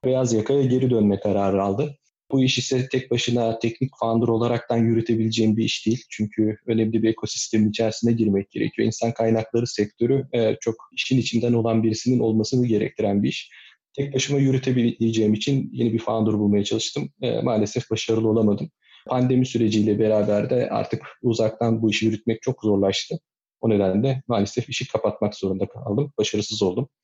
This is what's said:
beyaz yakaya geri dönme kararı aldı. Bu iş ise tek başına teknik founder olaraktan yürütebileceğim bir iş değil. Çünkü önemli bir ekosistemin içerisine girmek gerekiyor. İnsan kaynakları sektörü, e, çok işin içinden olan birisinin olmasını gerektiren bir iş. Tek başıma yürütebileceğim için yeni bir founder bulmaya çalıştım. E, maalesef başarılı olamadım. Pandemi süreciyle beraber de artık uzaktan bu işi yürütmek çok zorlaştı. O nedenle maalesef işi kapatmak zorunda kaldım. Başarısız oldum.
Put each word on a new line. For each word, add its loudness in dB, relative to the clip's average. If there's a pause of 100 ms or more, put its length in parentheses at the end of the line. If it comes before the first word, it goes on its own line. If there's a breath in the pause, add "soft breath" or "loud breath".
beyaz 0
yakaya 2
geri 2
dönme 4
kararı 0
aldı. -2 (360)
Bu 4
iş 2
ise -2
tek -2
başına 0
teknik -4
founder 0
olaraktan 0
yürütebileceğim 2
bir 0
iş -4
değil. -2
Çünkü -2
önemli 0
bir 4
ekosistemin 0
içerisine 0
girmek 0
gerekiyor. -2
İnsan -2
kaynakları 0
sektörü, -2
e, 2
çok -4 (180)
işin -2
içinden 0
olan 2
birisinin 0
olmasını 2
gerektiren 0
bir 2
iş. -8 (440 loud breath)
Tek -6
başıma 0
yürütebileceğim 2
için -2
yeni 0
bir 0
founder 0
bulmaya 2
çalıştım. -4 (120)
E, -2
maalesef -2
başarılı 0
olamadım. 0 (380 soft breath)
Pandemi 2
süreciyle 2
beraber 2
de 0
artık -6 (140)
uzaktan 0
bu 2
işi 0
yürütmek -2
çok -6
zorlaştı. 0 (420)
O 0
nedenle 2
maalesef -2
işi -6
kapatmak -4
zorunda -4
kaldım. -4
Başarısız -2
oldum. -2 (140)